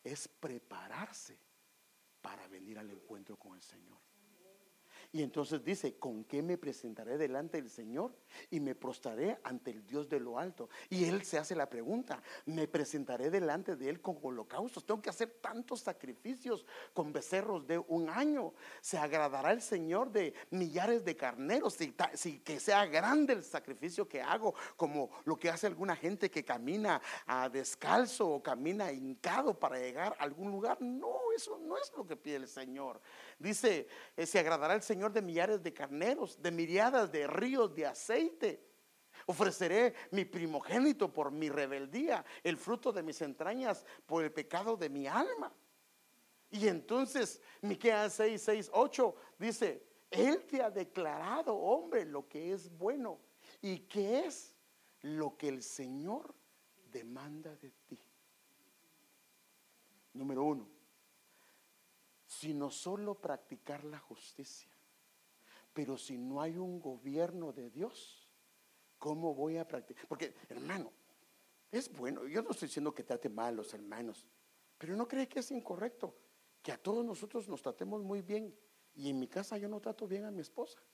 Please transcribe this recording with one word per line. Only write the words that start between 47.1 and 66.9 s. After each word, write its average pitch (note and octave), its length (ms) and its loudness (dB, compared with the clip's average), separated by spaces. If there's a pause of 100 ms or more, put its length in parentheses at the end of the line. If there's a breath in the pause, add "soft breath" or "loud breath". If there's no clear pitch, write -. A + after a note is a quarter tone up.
Miqueas G#3 500 4
seis, G#3+ 300 2
seis, G#3+ 320 2
ocho A#3+ 420 6 (220 loud breath)
dice: A3 500 0 (240 soft breath)
"Él A#3 360 6
te C4 140 0
ha A3+ 80 4
declarado, F#3+ 840 0
hombre, B3 480 4
lo C#3+ 240 -4
que E3 240 -4
es F3+ 260 -4
bueno G#3+ 440 -2 (400 loud breath)
y F#3+ 260 -2
qué G#3+ 380 2
es - 280 -8 (500 soft breath)
lo D3+ 340 -2
que D3+ 100 -2
el C3 160 -2
Señor C#3+ 720 -6 (560)
demanda C#3+ 640 -10
de C#3 160 -20 (160)
ti". - 160 -14 (2000)
Número C3+ 320 -2
uno, C#3 240 0 (1600 soft breath)
sino D3 440 -4
solo G3+ 460 -4
practicar C#3+ 720 -8
la D3+ 140 -12
justicia. - 680 -16 (1040 loud breath)
Pero C3+ 260 -4
si B2+ 200 -8
no C3+ 240 -4
hay E3 160 -2
un F3+ 220 -6
gobierno D3+ 720 -4